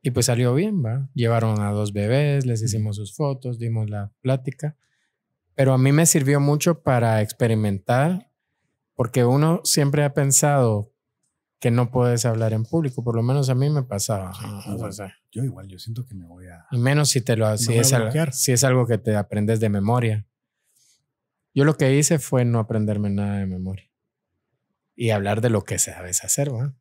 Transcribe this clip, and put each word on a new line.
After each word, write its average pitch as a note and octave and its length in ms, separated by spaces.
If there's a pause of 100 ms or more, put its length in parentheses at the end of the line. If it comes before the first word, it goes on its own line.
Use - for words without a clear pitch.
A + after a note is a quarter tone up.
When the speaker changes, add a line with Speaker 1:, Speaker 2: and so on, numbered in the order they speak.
Speaker 1:
Y C#3 100
pues A#2+ 160
salió B2 280
bien, F#3 300
¿va? C3 300
Llevaron A2+ 460
a G#2 100
dos G#2 220
bebés, C3 540
les A2+ 160
hicimos G#2+ 340
sus G#2 200
fotos, C3 420
dimos A2 320
la G2+ 300
plática. C3+ 560 (800)
Pero C3 180
a B2+ 60
mí C3 120
me D#3 160
sirvió C#3+ 340
mucho D3+ 420
para A#2 380
experimentar, A2+ 1080 (640)
porque B2 300
uno D3+ 400
siempre D3 400
ha C#3 100
pensado C3+ 760 (680)
que B2 100
no A#2+ 200
puedes B2 340
hablar A2+ 280
en A2 120
público, C#3+ 380
por A#2 140
lo A2+ 60
menos C3 280
a C3 40
mí C3+ 140
me D3 140
pasaba, G2+ 520
Speaker 2:
Sí, G#2 120
Speaker 1:
¿no? G#2 280
Speaker 2:
igual. G#2 160
Speaker 1:
O - 20
sea, G2 220 (180)
Speaker 2:
Yo A2 120
igual, G2 240
yo F#2 100
siento A2+ 280
que G#2 80
me F2+ 120
voy F2 200
a E2+ 240
Speaker 1:
y B2+ 80
menos C#3 320
si C3 100
te A2+ 160
lo, A2 140
Speaker 2:
me G#2+ 80
Speaker 1:
si A#2 100
Speaker 2:
voy A2+ 100
a - 20
Speaker 1:
es C3+ 120
al-, A#2+ 120
Speaker 2:
bloquear. C#3 280
Speaker 1:
si - 200
es A#2+ 120
algo B2+ 220
que A2+ 120
te G#2+ 180
aprendes G#2 440
de A2+ 80
memoria. G#2+ 580 (1300)
Yo C3+ 100
lo D3+ 120
que C3+ 200
hice D3 220
fue B2+ 260
no A#2 160
aprenderme G#2+ 500
nada G2+ 280
de G2 80
memoria F#2 440 (1040)
y A#2 160
hablar G#2 300
de A#2+ 100
lo G#2 140
que - 140
sabes F2+ 460
hacer, C#3+ 300
¿va? C3+ 260